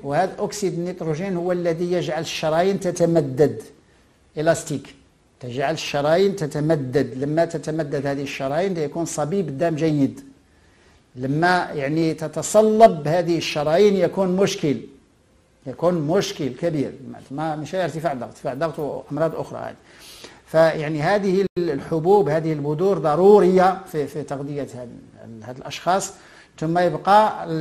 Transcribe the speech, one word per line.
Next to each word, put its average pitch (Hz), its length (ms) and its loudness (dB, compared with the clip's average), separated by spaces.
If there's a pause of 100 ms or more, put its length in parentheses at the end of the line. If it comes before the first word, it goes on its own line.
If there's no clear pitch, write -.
وهذا 160 360 0
أكسيد 196 340 -4
النيتروجين 175 640 -4
هو 175 140 -2
الذي 175 400 -2
يجعل 160 300 -2
الشرايين 165 580 0
تتمدد، 165 840 2 (760)
إلاستيك، 156 580 -2 (440)
تجعل 135 340 -4
الشرايين 160 640 2
تتمدد. 143 840 -2
لما 151 280 0
تتمدد 151 600 -4
هذه 139 180 -4
الشرايين 156 540 -4
يكون 160 280 -4
صبيب 156 440 -4
الدم 160 260 -2
جيد، 143 460 0 (960)
لما 160 580 0
يعني 156 400 0
تتصلب 185 920 4
هذه 165 300 0
الشرايين 165 580 2
يكون 185 400 0
مشكل، 185 420 0 (880)
يكون 160 260 0
مشكل 170 560 -2
كبير، 143 420 -4 (400)
ما، 156 240 -6
مش 151 200 -10
هي 185 80 0
ارتفاع 151 300 -4
ضغط، 120 100 -8
ارتفاع 123 300 -10
ضغط 160 260 -6
وأمراض 147 560 -4
أخرى 117 240 -8
هذه. 117 160 -12 (720)
فيعني 156 560 2
هذه 190 440 2 (120)
الحبوب، 165 720 2
هذه 160 240 0
البذور 156 440 0
ضرورية 180 840 6 (100)
في، 147 160 -4
في 147 160 -8
تغذية 139 520 -8
هاد، 123 140 -14 (540)
هاد 127 140 -14
الأشخاص. - 560 -2 (460)
ثم 165 180 0
يبقى 180 680 4 (160)